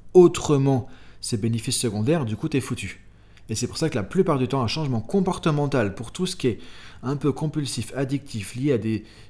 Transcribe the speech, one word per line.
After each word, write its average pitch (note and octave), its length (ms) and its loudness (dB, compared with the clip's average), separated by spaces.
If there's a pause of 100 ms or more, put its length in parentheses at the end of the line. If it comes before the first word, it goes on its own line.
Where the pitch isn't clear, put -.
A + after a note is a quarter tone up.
(140)
autrement C#3 720 6 (320)
ces - 160 -4
bénéfices A#2 420 -2
secondaires, A#2+ 460 0
du G#2+ 100 -2
coup, D#3 140 -4
t'es C3+ 120 2
foutu. - 440 -8 (460)
Et A2 40 -2
c'est A#2+ 120 -2
pour - 100 -10
ça D#3+ 140 0
que - 60 -4
la G2+ 80 0
plupart F3 340 2
du B2+ 100 2
temps, C3+ 140 0
un G#2+ 60 0
changement C3+ 320 -2
comportemental D3 960 0
pour - 180 -10
tout F3+ 120 -4
ce - 120 -4
qui - 100 -2
est G#2+ 120 2 (440)
un C#3 140 -2
peu C#3 160 0
compulsif, C#3+ 640 -4
addictif, B2+ 580 -4
lié C3+ 180 2
à A#2 60 4
des A2 260 -2 (260)